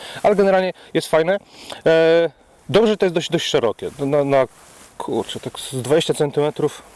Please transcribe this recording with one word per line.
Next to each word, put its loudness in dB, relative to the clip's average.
Ale 2
generalnie 2
jest -2
fajne. 2
E, 4
dobrze, 4
że 0
to 0
jest -2
dość, -4
dość -2
szerokie. -2
Na, 0
na, 4
kurczę, -6
tak -12
z -8
dwadzieścia 0
centymetrów -2